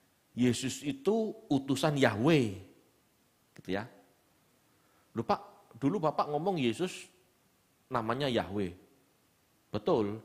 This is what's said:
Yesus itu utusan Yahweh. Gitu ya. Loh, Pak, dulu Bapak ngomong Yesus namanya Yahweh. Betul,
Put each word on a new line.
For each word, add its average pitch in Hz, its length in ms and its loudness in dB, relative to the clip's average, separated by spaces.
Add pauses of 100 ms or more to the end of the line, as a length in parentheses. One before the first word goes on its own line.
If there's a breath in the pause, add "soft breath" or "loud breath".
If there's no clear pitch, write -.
(340 soft breath)
Yesus 120 480 0
itu 196 520 -2 (120)
utusan 143 520 0
Yahweh. 120 600 4 (1040)
Gitu - 80 -12
ya. 101 160 -4 (1300 soft breath)
Loh, 113 120 -4
Pak, - 520 -4
dulu 165 240 0
Bapak 156 280 0
ngomong 165 320 0
Yesus 123 480 -2 (800)
namanya 123 400 -2
Yahweh. 98 440 -2 (1000)
Betul, 110 520 0